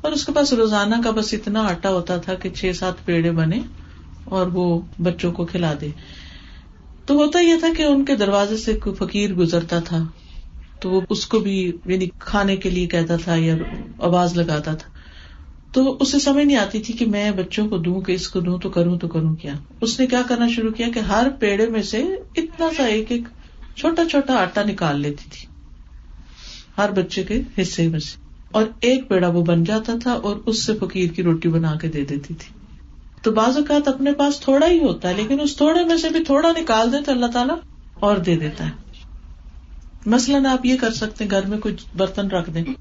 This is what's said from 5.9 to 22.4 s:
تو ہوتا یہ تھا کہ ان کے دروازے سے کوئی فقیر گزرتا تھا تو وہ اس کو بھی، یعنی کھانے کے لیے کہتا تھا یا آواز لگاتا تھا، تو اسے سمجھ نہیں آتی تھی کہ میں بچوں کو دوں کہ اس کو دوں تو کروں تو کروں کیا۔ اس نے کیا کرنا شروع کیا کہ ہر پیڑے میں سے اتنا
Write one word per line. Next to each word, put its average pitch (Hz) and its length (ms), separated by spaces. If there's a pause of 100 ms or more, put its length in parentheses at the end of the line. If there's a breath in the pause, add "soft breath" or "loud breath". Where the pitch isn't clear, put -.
تو 285 80
ہوتا 294 260
یہ 330 200
تھا 330 160
کہ 320 60
ان 277 220
کے 277 120
دروازے 202 400
سے 220 180
کوئی 202 220
فقیر 202 380
گزرتا 170 460
تھا 165 240 (760 soft breath)
تو 185 100
وہ 190 180
اس - 180
کو 226 140
بھی، 196 160 (280)
یعنی 185 220 (120)
کھانے 196 380
کے 190 140
لیے 180 160
کہتا 170 300
تھا 165 180
یا 165 200 (440)
آواز 175 380
لگاتا 156 380
تھا، - 140 (840 loud breath)
تو 262 280
اسے 277 180
سمجھ 285 260
نہیں 285 120
آتی 214 260
تھی 226 120
کہ 240 120
میں 208 240
بچوں 190 380
کو 208 100
دوں 175 220
کہ 185 120
اس 180 160
کو 185 120
دوں 180 180
تو 190 120
کروں 175 280
تو 170 100
کروں 160 280
کیا۔ 143 180 (260)
اس - 200
نے 254 60
کیا 254 220
کرنا 240 200
شروع 226 240
کیا 233 220
کہ 240 140
ہر 226 200 (120)
پیڑے 202 300
میں 220 120
سے 214 200 (340)
اتنا 330 400